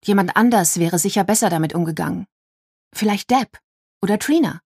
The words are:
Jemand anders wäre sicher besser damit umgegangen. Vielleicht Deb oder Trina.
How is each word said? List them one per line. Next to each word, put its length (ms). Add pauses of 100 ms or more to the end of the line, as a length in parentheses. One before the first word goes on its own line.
Jemand 360
anders 420
wäre 180
sicher 280
besser 240
damit 260
umgegangen. 500 (720)
Vielleicht 340
Deb 300 (420)
oder 160
Trina. 480